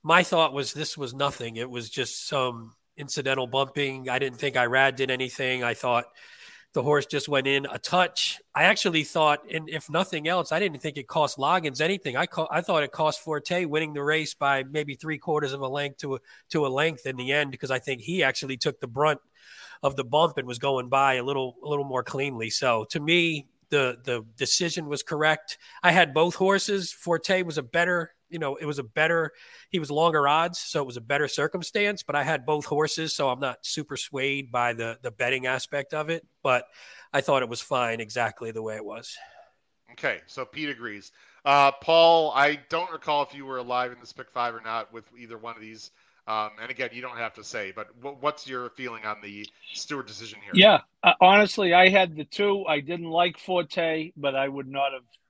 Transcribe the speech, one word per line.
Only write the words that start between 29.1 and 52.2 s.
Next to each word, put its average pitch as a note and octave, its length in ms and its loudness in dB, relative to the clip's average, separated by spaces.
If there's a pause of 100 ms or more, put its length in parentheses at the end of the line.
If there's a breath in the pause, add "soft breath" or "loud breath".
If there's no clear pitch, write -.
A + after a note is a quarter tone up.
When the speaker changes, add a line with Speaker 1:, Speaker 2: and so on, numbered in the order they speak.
Speaker 1:
he F#3 80 -2
was D3 120 -6
longer D#3 360 4
odds, E3 320 2
so - 200 -4
it C#3+ 60 -2
was B2 100 -12
a A#2+ 60 -10
better C#3+ 260 0
circumstance, F#3+ 760 -2
but C#3+ 120 -6
I C#3+ 80 0
had C#3 220 -2
both D3+ 200 0
horses, D#3 500 -2
so C#3 140 0
I'm B2+ 100 -2
not C3+ 260 -6
super C#3+ 320 -6
swayed C#3 540 -4
by A#2+ 220 2
the, A2+ 280 -6
the B2+ 100 -6
betting B2+ 360 -2
aspect C3 460 -4
of D#3 160 -4
it, E3 160 -4 (180)
but B2 220 2 (460 soft breath)
I C#3 100 2
thought C3+ 200 4
it A#2+ 80 -4
was A#2 120 -6
fine A#2+ 380 -2
exactly A2+ 520 -4
the A2 100 -8
way A2 140 -6
it G#2 100 -10
was. G#2+ 320 -12 (760 soft breath)
Speaker 2:
Okay, B2 340 -4
so B2+ 180 -10
Pete D3+ 240 -8
agrees. A2+ 420 -12 (320 soft breath)
Uh, C#3 280 8
Paul, E3 640 6
I D3 240 4 (100)
don't F3 220 -4
recall D3 320 0
if C#3 120 -6
you C#3 100 -16
were C3 120 -8
alive B2 340 -2
in B2 80 -20
this B2 140 -20
pick B2 180 -16
five A#2+ 240 -2
or A2+ 60 -12
not A2 320 -6
with A2+ 120 -16 (140)
either A#2 180 -16
one A2+ 180 -12
of A2 60 -20
these. A2 300 -18 (340)
Um, G#2+ 260 -4 (100)
and A#2+ 100 -10
again, B2 220 -6
you A#2+ 80 -12
don't B2 160 -12
have A2+ 160 -6
to A2 100 -18
say, G2 320 -8
but G#2+ 120 -10 (140)
wh-, C3+ 220 -12
what's D3 240 -4
your B2 240 -8
feeling A#2 340 -10
on G#2+ 160 -6
the G#2 240 -12 (280)
Stewart C3+ 340 -8
decision A2 340 -16
here? - 140 -12
Speaker 3:
Yeah, F#3 240 8 (240)
uh, F3 160 6
honestly, F#3+ 540 6
I F#3 160 10
had F#3 260 4
the D3+ 80 -8